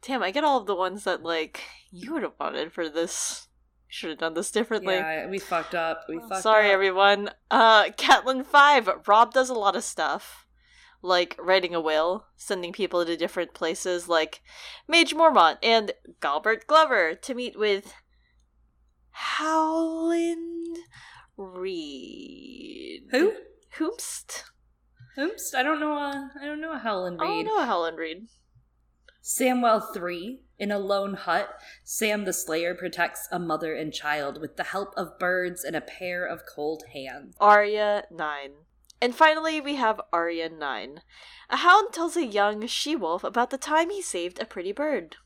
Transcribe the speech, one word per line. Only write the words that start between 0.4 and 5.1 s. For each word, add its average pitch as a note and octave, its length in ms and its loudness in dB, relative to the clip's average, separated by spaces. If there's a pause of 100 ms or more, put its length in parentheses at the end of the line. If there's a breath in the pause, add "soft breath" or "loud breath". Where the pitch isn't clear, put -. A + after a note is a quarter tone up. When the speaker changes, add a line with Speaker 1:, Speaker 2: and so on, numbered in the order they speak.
Speaker 1:
all C#4 160 4
of G3+ 80 -8
the G#3 80 -2
ones F#3 300 -4
that, E3+ 180 -2
like, D#3+ 380 -4 (300 loud breath)
you F3+ 220 -14
would C#4+ 100 -4
have D#3+ 140 -6
wanted D3 360 -6
for E3 160 -6
this. - 580 -6 (400)
Should - 220 -10
have D#3 100 -10
done E3 140 -4
this E3 180 -4
differently. G#3 440 -2
Speaker 2:
Yeah, D#3+ 340 -4